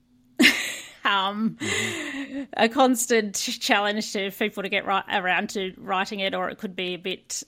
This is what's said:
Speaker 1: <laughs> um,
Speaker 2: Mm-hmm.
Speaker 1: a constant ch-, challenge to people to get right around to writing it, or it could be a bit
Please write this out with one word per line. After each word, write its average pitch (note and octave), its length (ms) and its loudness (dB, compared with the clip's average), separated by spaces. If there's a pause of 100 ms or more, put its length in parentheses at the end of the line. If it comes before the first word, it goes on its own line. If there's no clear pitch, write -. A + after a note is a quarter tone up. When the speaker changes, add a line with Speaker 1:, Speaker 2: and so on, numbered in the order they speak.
(160)
Speaker 1:
<laughs> - 880 0
um, G3+ 560 0
Speaker 2:
Mm-hmm. C#4+ 840 -4 (100)
Speaker 1:
a A3+ 160 4
constant A#3 680 4
ch-, - 240 -4
challenge G#3 540 2
to G3 160 -2
people G#3 320 -4
to F#3+ 80 -4
get G3 160 0
right G3 260 2
around F#3 400 2
to F#3+ 260 -4
writing G3 420 -2
it, F#3+ 160 0
or F#3 140 -2
it - 100 -10
could F#3+ 160 -8
be F3+ 180 -4
a E3+ 60 -8
bit F3+ 480 -8